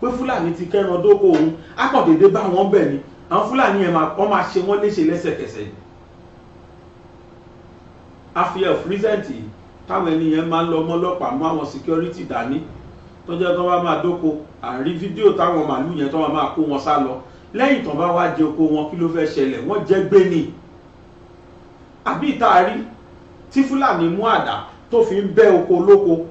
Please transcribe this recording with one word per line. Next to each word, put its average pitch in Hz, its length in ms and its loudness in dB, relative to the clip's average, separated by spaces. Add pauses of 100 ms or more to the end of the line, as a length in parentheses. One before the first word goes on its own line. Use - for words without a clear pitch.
pé 233 60 -2
Fúlàní 247 460 -4
ti 175 120 -8
kẹ́ran 180 380 -2
dóko 196 240 6
òun, 160 240 4 (260)
á 254 140 0
kàn 247 140 2
déédéé 165 260 6
bá 214 100 0
wọn 196 300 0
bẹ̀ 180 200 4
ni. 139 80 -6 (300)
Àwọn 214 200 0
Fúlàní 202 320 0
yẹn 170 120 0
máa, 156 240 0
wọ́n 202 120 0
máa 185 140 0
ṣe - 180 -4
wọ́n 202 200 0
léṣe 196 280 0
lẹ́sẹ̀kẹsẹ̀ - 560 -6
ni. - 60 -14 (2750)
A 170 100 0
fi 185 200 -2
of 160 220 0
recent 202 420 0
yìí, 113 140 -12 (440)
táwọn 190 200 -2
ẹni 160 280 0
yẹn 165 140 -2
máa 165 140 0
ń 170 80 -2
lọ 160 120 0
mọ́ 165 160 -4
ọlọ́pàá 175 380 -4
mú 156 80 -2
àwọn 160 200 -2
security 170 580 -6
dání. 139 380 -6 (680)
Tó 170 60 -8
jẹ́ 175 220 0
tó 175 80 -2
bá 175 200 0
máa 156 200 -2
dóko, 170 260 -2 (320)
à 123 160 -8
ń 135 60 -6
rí 165 160 -2
fídíò 202 380 2
táwọn 170 300 0
màálù 170 280 -4
yẹn 143 160 -2
tó 156 80 -4
máa 156 140 -2
máa 160 220 -2
kó 160 60 0
wọn 143 180 -2
sá 147 200 0
lọ. 127 160 -2 (380)
Lẹ́yìn 254 320 2
tán 147 120 -4
bá 170 80 0
wá 175 320 0
jẹ 156 60 2
oko 156 200 0
wọn, 151 280 0
kí 175 60 -8
ló 170 100 0
fẹ́ 160 180 -2
ṣẹlẹ̀? 131 420 -2
Wọ́n 202 200 -2
jẹ 190 100 2 (120)
gbé 202 100 6 (100)
ni. 160 240 -2 (1500)
Àbí 214 220 -4
ìta 240 400 2
rí 214 140 -6 (680)
tí 269 120 2
Fúlàní 233 460 0
mú 190 160 -2
àdá 202 380 -2 (280)
tó 233 120 4
fi 190 120 0
ń 196 200 -2
bẹ́ 202 200 8
oko 175 240 2
lóko, 175 520 6